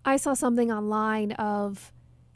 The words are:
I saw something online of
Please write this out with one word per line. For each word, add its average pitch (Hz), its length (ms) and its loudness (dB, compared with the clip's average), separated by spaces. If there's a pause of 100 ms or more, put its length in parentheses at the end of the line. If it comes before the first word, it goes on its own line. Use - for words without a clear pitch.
I 269 120 4
saw 277 180 0
something 240 380 2
online 214 600 0
of 208 600 -4 (420)